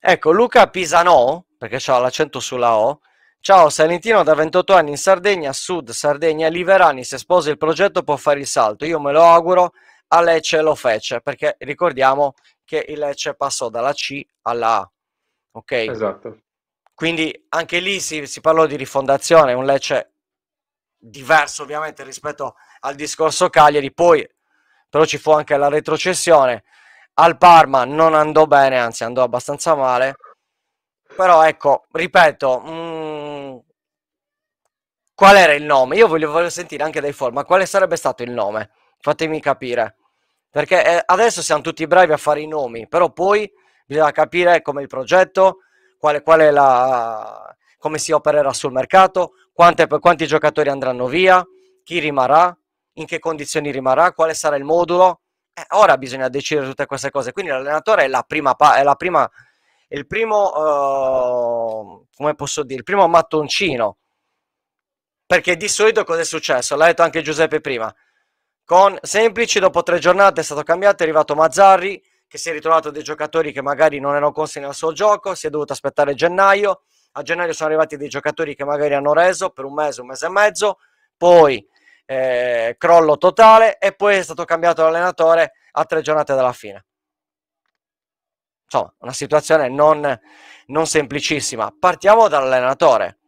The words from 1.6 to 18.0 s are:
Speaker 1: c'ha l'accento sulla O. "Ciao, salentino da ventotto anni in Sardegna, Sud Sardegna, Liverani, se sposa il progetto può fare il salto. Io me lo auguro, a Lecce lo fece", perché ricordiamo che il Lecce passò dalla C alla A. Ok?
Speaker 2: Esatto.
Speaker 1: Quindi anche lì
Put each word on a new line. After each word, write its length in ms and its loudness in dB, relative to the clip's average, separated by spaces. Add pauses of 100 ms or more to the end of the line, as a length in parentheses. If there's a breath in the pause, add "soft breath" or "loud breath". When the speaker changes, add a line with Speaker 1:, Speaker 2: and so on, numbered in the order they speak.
Speaker 1:
c'ha 200 0
l'accento 420 -4
sulla 360 -2
O. 240 -2 (400)
"Ciao, 280 6
salentino 540 0
da 120 2
ventotto 400 0
anni 160 4
in 80 -8
Sardegna, 540 -2
Sud 380 -10
Sardegna, 580 -2
Liverani, 560 2
se 140 -12
sposa 320 0
il 80 -4
progetto 440 -2
può 140 -4
fare 240 0
il 60 -10
salto. 400 -2
Io 140 -4
me 120 -4
lo 120 6
auguro, 480 4 (360 soft breath)
a 140 4
Lecce 380 0
lo 160 0
fece", 440 -4
perché 380 -6
ricordiamo 760 -2 (300)
che 240 -6
il 120 -12
Lecce 340 -8
passò 340 -8
dalla 240 -6
C 320 -10 (180)
alla 340 -2
A. 140 -8 (640)
Ok? 200 -16
Speaker 2:
Esatto. 680 -8 (560)
Speaker 1:
Quindi 560 -8
anche 300 -6
lì 200 -8